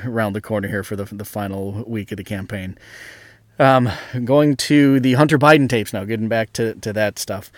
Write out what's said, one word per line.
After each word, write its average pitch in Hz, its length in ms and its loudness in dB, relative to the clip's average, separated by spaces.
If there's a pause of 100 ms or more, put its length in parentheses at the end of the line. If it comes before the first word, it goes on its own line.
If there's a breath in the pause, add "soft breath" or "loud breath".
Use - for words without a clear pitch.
round 110 280 -2
the 107 60 -6
corner 101 280 -4
here 98 160 -4
for 107 120 -8
the, 98 80 -6
the 104 220 -12
final 98 600 -6
week 110 260 -8
of 101 40 -8
the 95 80 -10
campaign. 95 540 -8 (800 loud breath)
Um, 131 300 4 (340 loud breath)
going 143 340 4
to 139 440 4
the 127 140 2
Hunter 151 240 4
Biden 147 280 6
tapes 113 280 -2
now, 98 100 -4
getting 110 240 -4
back 113 240 -2
to, 113 220 -4
to - 180 -8
that 104 260 -2
stuff. 92 400 -8